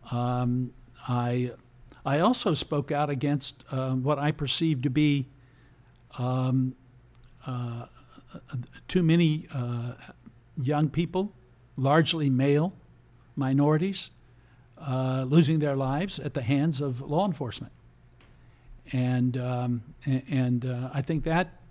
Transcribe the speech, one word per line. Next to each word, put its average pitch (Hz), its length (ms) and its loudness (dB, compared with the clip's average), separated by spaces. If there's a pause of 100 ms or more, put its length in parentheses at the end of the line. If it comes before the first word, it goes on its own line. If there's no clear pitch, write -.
Um, 123 640 -2 (340)
I, 123 440 0 (540)
I 143 140 2
also 202 340 2
spoke 143 380 -2
out 147 180 0
against, 143 640 -2
uh, 131 200 -2
what 131 260 0
I 147 140 0
perceived 151 520 0
to 143 60 0
be, 143 380 2 (880)
um, 127 580 0 (720)
uh, 120 400 -8 (1000)
too 185 160 2
many, 160 500 4
uh, 120 400 -4 (680)
young 147 280 2
people, 185 440 -2 (440)
largely 147 520 4
male 143 440 4 (640)
minorities, 151 760 2 (680)
uh, 131 480 -2
losing 156 320 6
their 147 160 0
lives 139 440 -2
at 139 140 -6
the 139 80 -4
hands 143 400 2
of 131 200 -4
law 147 240 0
enforcement. 131 460 -6 (1200)
And, 127 460 0
um, 123 460 -2 (220)
a-, 131 240 0
and, 123 360 0
uh, 127 280 -6
I 139 80 -2
think 156 220 -2
that 175 360 -2 (120)